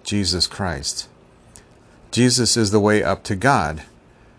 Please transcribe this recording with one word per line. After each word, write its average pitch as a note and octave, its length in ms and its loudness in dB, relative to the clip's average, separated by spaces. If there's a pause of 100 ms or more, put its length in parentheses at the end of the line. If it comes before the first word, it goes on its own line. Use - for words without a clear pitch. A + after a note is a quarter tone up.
Jesus F#2 440 -2
Christ. - 600 -6 (1040)
Jesus A#2+ 460 2
is A2 140 2
the G#2 100 4
way G#2 220 4
up F#2+ 220 -2
to G#2 120 -4
God. F#2 460 0 (560)